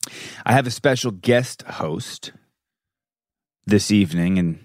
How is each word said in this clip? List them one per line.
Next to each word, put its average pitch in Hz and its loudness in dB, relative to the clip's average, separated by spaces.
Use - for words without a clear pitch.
I - 0
have 131 4
a 117 -6
special 127 0
guest 120 0
host - -8
this 104 2
evening, 90 2
and 82 -2